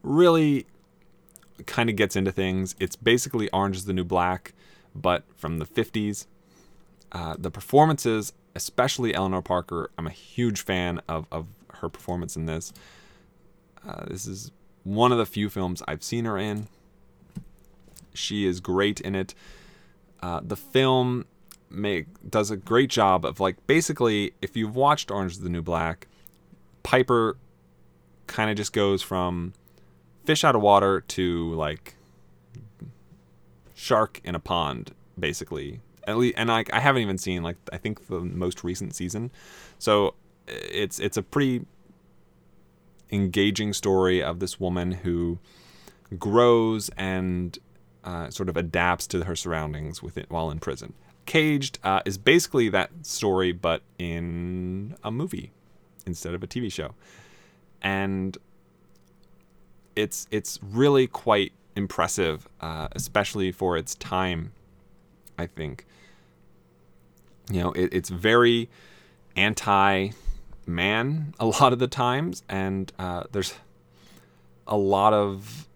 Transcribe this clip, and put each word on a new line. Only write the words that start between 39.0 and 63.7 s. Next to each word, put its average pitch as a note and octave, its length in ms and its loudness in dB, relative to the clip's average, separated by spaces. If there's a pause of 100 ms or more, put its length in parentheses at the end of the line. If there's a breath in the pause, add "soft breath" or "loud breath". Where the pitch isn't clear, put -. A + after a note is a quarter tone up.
So G#2 380 4 (320)
it's, G1+ 520 -6
it's - 180 -2
a G#2 40 0
pretty C3 440 0 (1500)
engaging G2+ 640 2
story F#2 500 4
of F2 160 -4
this F#2 200 -6
woman F2+ 320 -2
who F2 460 -2 (800 loud breath)
grows A2+ 800 4
and, F#2 600 -2 (460)
uh, E2+ 280 -8
sort F#2+ 180 -4
of E2 80 -2
adapts F2 500 0
to F2+ 180 -2
her E2+ 100 -6
surroundings D#2 680 -6
with - 160 -12
it - 120 -10
while E2 200 -4
in D2+ 100 -8
prison. - 340 -10 (320 soft breath)
Caged, D3+ 580 0
uh, F#2+ 220 2
is F#2+ 120 -4
basically B2+ 520 4
that F#2+ 200 0 (140)
story, F#2 480 0
but F2 320 -2 (160)
in F2+ 1040 -6
a A2 80 -6
movie D3+ 400 -8 (560)
instead E2+ 260 -8
of F2+ 80 -8
a F#2+ 60 -10
T - 120 -6
V A2+ 100 -4
show. D2+ 260 -8 (880 soft breath)
And G2 520 -2 (1600)
it's, - 360 -4
it's - 320 -4
really C3 420 6
quite G#2 460 2 (240)
impressive, F2 720 0 (140)
uh, D#2 320 -6
especially G2 580 -2
for F2 260 0